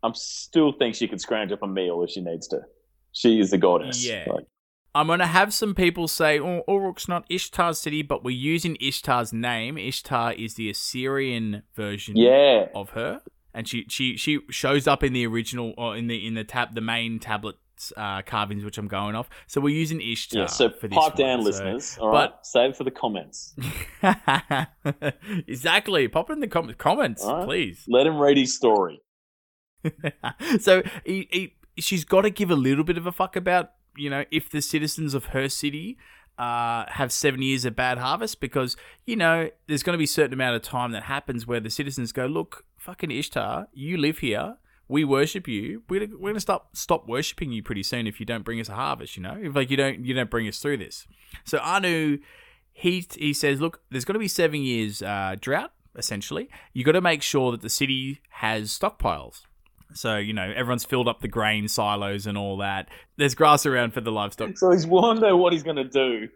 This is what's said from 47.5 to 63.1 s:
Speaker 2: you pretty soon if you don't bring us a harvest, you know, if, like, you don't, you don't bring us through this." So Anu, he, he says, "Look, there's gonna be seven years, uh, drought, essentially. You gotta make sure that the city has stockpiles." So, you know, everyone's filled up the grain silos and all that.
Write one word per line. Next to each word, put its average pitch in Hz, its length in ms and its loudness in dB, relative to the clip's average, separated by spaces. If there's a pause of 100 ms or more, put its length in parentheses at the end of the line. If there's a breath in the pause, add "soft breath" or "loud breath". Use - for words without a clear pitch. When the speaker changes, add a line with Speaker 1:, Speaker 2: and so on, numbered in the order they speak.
Speaker 2:
you 110 100 -6
pretty - 200 -6
soon 120 240 -4
if 101 120 -6
you 113 80 -10
don't 113 180 -6
bring 113 160 -6
us 110 100 -10
a 101 40 -10
harvest, 135 440 -6
you 92 40 -12
know, 98 180 -10
if, 156 140 -8
like, 135 160 2
you 139 60 2
don't, 135 280 0
you 127 100 -2
don't 127 160 -2
bring 113 180 -2
us 101 120 -8
through 143 180 -2
this." - 280 -14 (380 loud breath)
So 151 140 0
Anu, 160 600 0 (540 soft breath)
he, 180 340 0 (120)
he 147 160 0
says, 143 260 2
"Look, 160 300 -4
there's 131 160 -4
gonna 202 120 0
be 214 100 -2
seven 151 340 0
years, 113 400 -2
uh, 95 360 -4
drought, 160 340 -4 (240)
essentially. 120 520 -6 (240 loud breath)
You 123 120 -6
gotta 165 180 6
make 165 200 2
sure 127 300 2
that 117 80 -8
the - 100 -10
city 135 600 -2
has 110 460 -2
stockpiles." 76 640 -4 (500)
So, 113 240 -4
you 104 160 -2
know, 98 240 -4
everyone's 123 280 -2
filled 123 220 0
up 117 140 -2
the 117 80 -6
grain 107 400 0
silos 101 580 -2
and 101 100 -4
all 101 200 -4
that. 98 320 -4 (280 loud breath)